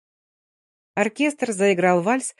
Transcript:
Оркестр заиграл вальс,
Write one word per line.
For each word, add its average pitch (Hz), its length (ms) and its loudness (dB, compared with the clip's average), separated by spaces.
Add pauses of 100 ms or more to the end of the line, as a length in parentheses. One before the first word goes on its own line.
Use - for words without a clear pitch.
(960)
Оркестр 233 580 -2
заиграл 185 480 2
вальс, 240 380 -4